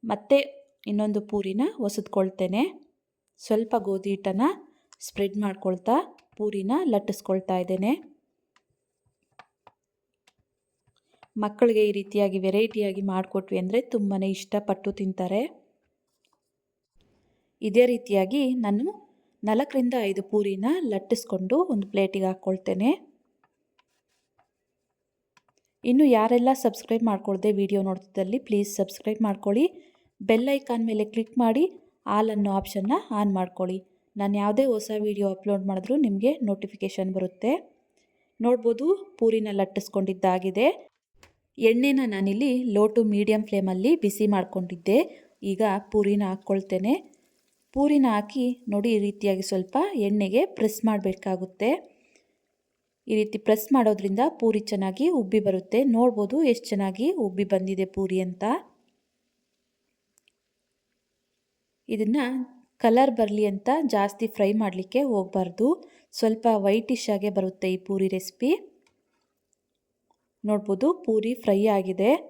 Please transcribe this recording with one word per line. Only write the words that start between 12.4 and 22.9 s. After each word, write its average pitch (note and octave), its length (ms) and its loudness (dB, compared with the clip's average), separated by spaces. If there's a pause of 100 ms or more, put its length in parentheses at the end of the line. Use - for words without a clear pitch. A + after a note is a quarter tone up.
ವೆರೈಟಿಯಾಗಿ G3+ 640 0
ಮಾಡಿಕೊಟ್ವಿ F#3+ 500 -2
ಅಂದ್ರೆ G3+ 180 0 (140)
ತುಂಬಾನೇ G3 420 -2
ಇಷ್ಟಪಟ್ಟು G3+ 540 -4 (100)
ತಿಂತಾರೆ. F#3+ 400 -2 (2250)
ಇದೇ A#3 240 6
ರೀತಿಯಾಗಿ G#3 500 0 (220)
ನಾನು G#3 200 0 (640)
ನಾಲ್ಕರಿಂದ B3 480 0 (140)
ಐದು G3 200 -4
ಪೂರಿನ G3+ 380 -2 (240)
ಲಟ್ಟಿಸ್ಕೊಂಡು G3 640 -2 (180)
ಒಂದು G3 200 -2
ಪ್ಲೇಟಿಗೆ F#3+ 360 0
ಹಾಕ್ಕೊಳ್ತೇನೆ. F#3+ 600 -2 (3000)